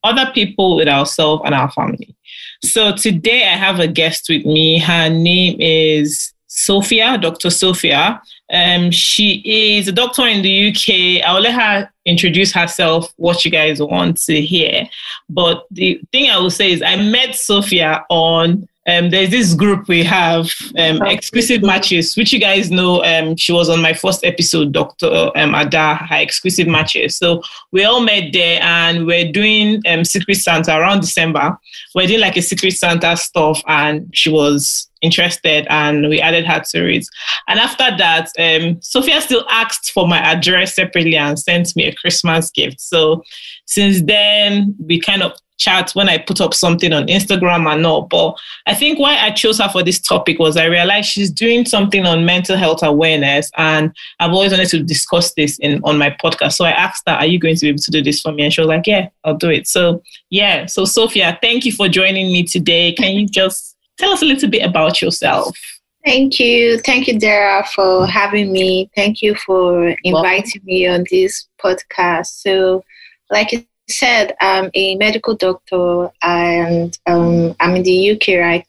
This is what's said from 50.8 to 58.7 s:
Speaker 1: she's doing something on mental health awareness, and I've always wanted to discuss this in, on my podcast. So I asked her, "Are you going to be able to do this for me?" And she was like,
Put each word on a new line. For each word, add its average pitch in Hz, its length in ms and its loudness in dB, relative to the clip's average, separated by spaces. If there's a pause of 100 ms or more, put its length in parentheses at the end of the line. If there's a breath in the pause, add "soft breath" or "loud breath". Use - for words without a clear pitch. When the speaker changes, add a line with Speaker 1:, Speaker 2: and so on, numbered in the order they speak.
Speaker 1:
she's 202 220 -2
doing 233 340 2
something 202 400 0
on 165 200 2
mental 180 320 0
health 160 260 0
awareness, 147 760 2
and 156 340 0 (280 loud breath)
I've 170 120 0
always 190 200 2
wanted 185 180 0
to 156 140 0
discuss 170 500 -2
this 147 260 -2
in, 143 240 -2
on 151 140 0
my 143 260 0
podcast. 147 300 -2
So 180 120 0
I 165 60 2
asked - 360 -2
her, 165 60 0
"Are 151 140 0
you 175 120 2
going 165 160 2
to 170 60 -4
be 151 80 2
able 143 100 0
to - 120 -4
do 151 100 0
this 147 200 -2
for 160 100 -6
me?" 147 120 -4
And 147 100 0
she 165 80 0
was 160 60 2
like, 160 200 0